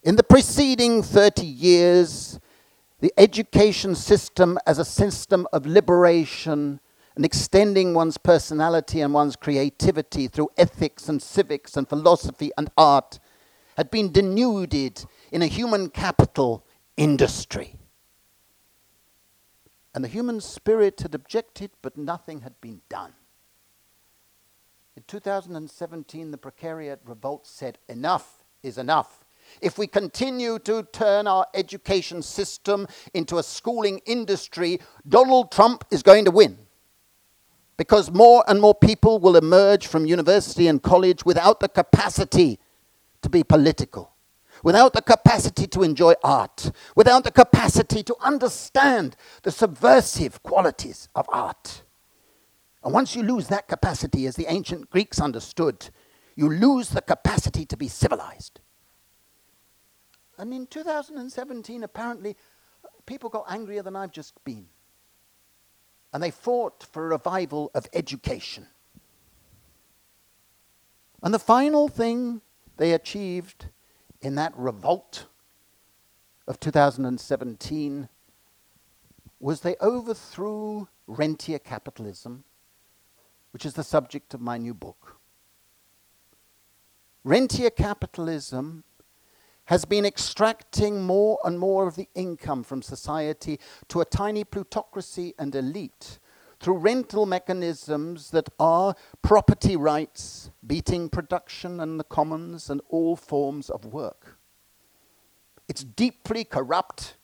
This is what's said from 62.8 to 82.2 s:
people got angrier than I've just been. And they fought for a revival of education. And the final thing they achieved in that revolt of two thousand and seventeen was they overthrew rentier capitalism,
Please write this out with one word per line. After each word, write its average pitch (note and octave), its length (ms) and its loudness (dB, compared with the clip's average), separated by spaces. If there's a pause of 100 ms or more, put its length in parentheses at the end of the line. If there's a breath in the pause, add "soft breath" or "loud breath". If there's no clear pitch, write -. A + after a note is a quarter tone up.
people B3 240 -16
got G#3+ 180 -12
angrier G#3 340 -12
than F#3+ 140 -14
I've G3 160 -14
just - 320 -20
been. G#2+ 220 -16 (1500)
And D3 100 -10
they E3+ 80 -6
fought - 640 -8
for D#3+ 140 -12
a - 20 -8
revival D#3+ 640 -6
of C#3+ 200 -6
education. - 720 -10 (2500)
And G3 100 -2
the A3 60 0
final D4 500 2
thing A#3 540 -6 (340)
they D#3+ 140 -2
achieved F3+ 760 -8 (540 soft breath)
in C#3 140 -8
that D#3 220 -6
revolt B2+ 720 -8 (1200)
of B2+ 100 -12
two D3+ 140 -8
thousand C#3 320 2
and B2+ 160 -8
seventeen C#3 880 -10 (1300)
was D3 220 -8
they F3 200 -6
overthrew G#3+ 1080 -6 (180)
rentier D3+ 540 -8
capitalism, A#2+ 840 -18 (1080)